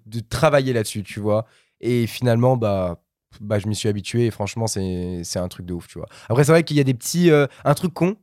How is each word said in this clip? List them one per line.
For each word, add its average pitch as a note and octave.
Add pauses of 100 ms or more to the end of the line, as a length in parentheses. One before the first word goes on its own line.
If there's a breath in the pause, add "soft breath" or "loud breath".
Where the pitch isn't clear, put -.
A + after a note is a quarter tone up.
de A2+
travailler C3+
là-dessus, G#2+
tu -
vois. G#2+ (340 soft breath)
Et A#2+
finalement, B2
bah, G2 (400)
bah, G#2
je F#2+
m'y G#2+
suis A2
habitué G#2+
et A2
franchement, A2+
c'est, F2+
c'est -
un F2+
truc F2+
de F2+
ouf, E2+
tu -
vois. D#2+ (200 loud breath)
Après, A#2+
c'est C#3
vrai E3
qu'il D3
y -
a C#3+
des C3
petits, E3+
euh, D3 (200 loud breath)
un C#3
truc -
con, F#3